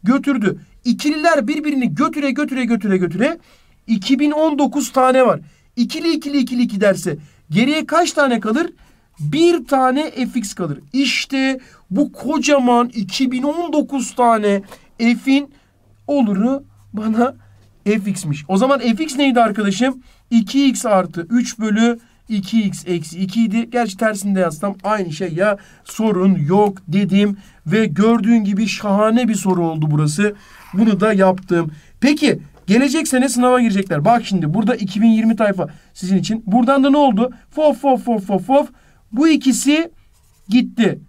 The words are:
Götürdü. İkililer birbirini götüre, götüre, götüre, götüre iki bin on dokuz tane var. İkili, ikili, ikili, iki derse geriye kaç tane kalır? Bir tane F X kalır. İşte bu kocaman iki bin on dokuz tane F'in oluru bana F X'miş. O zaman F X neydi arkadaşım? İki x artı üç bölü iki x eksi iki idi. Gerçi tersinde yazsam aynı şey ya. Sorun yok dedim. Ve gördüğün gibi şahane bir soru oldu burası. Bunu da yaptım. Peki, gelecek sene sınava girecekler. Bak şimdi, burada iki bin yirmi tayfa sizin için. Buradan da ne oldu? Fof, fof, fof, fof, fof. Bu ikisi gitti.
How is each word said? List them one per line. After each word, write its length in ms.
Götürdü. 580
İkililer 640
birbirini 460
götüre, 360
götüre, 340
götüre, 320
götüre 420
iki 320
bin 120
on 280
dokuz 340
tane 340
var. 140
İkili, 360
ikili, 260
ikili, 240
iki 180
derse 360
geriye 360
kaç 260
tane 280
kalır? 320
Bir 440
tane 460
F 280
X 160
kalır. 260
İşte 680
bu 220
kocaman 840
iki 380
bin 100
on 300
dokuz 420
tane 480
F'in 520
oluru 580
bana 420
F 260
X'miş. 380
O 80
zaman 240
F 240
X 120
neydi 240
arkadaşım? 600
İki 360
x 200
artı 440
üç 280
bölü 400
iki 260
x 240
eksi 320
iki 260
idi. 260
Gerçi 260
tersinde 440
yazsam 340
aynı 280
şey 200
ya. 260
Sorun 540
yok 400
dedim. 480
Ve 200
gördüğün 580
gibi 220
şahane 640
bir 60
soru 320
oldu 240
burası. 440
Bunu 260
da 120
yaptım. 600
Peki, 380
gelecek 420
sene 200
sınava 320
girecekler. 440
Bak 200
şimdi, 300
burada 220
iki 260
bin 60
yirmi 280
tayfa 320
sizin 220
için. 300
Buradan 380
da 60
ne 60
oldu? 360
Fof, 300
fof, 240
fof, 220
fof, 200
fof. 220
Bu 160
ikisi 640
gitti. 500